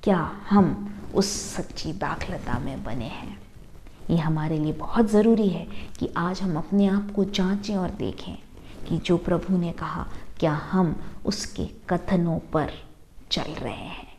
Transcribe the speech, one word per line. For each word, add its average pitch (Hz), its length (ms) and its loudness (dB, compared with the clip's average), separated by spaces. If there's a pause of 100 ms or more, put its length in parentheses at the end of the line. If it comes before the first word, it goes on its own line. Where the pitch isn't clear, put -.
क्या 175 280 4 (180)
हम 196 460 6 (200)
उस - 400 0
सच्ची - 380 -6
दाखलता 147 680 -4
में 135 240 -4
बने 113 220 -4
हैं? - 360 -10 (680)
ये 170 80 4
हमारे 156 420 0
लिए 151 140 0
बहुत 220 360 4
ज़रूरी 214 400 6
है 165 180 -4 (320)
कि - 180 -2
आज 185 240 -2
हम 180 160 0
अपने 202 300 4
आप 202 280 2
को 202 80 4
जांचें 196 540 0
और 175 120 0
देखें - 460 -6 (520)
कि 165 100 2
जो 170 200 4
प्रभु 180 400 2
ने 170 140 0
कहा, 165 360 -4 (320)
क्या 160 120 4
हम 160 500 2 (240)
उसके - 400 -4 (240)
कथनों 170 500 2
पर - 320 -2 (600)
चल - 200 -4
रहे 131 220 -6
हैं 98 340 -12 (120)